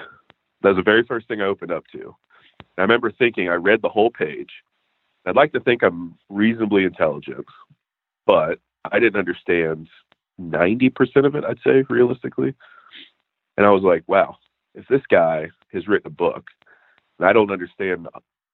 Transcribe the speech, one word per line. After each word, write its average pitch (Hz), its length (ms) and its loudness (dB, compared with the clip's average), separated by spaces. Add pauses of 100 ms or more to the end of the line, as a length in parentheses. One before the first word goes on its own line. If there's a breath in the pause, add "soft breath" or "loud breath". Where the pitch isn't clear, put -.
(600 loud breath)
That 98 80 4
was 95 80 2
the 92 60 -2
very 107 200 4
first 117 240 -8
thing 107 140 -8
I 98 40 -4
opened 95 260 -6
up 80 220 -8
to. - 220 -18 (440 soft breath)
And - 180 -18
I 90 40 -4
remember 113 280 2
thinking, 107 400 -2
I 87 60 0
read 101 260 2
the 95 80 -2
whole 110 220 2
page, 90 400 -8 (760)
I'd 90 80 -2
like 147 180 4
to 131 60 -2
think 120 240 0
I'm 87 340 -2 (120)
reasonably 104 560 0
intelligent, 78 600 -4 (800)
but 87 340 2 (320)
I 104 80 0
didn't 104 200 2
understand 82 720 -4 (480)
ninety 90 520 0
percent 135 360 0
of 143 100 0
it, 147 80 -6
I'd 113 200 -8
say, 131 260 4
realistically. 127 640 -2 (1040 loud breath)
And 101 80 4
I 104 60 6
was 95 120 4
like, 85 240 2
"Wow, 92 300 2 (360)
if - 140 -20
this 135 220 0
guy 80 400 2 (240)
has 90 140 -8
written 95 200 -8
a 78 40 -14
book - 380 -6 (680 soft breath)
and 87 80 0
I 101 60 4
don't 107 180 2
understand 87 560 -8 (460)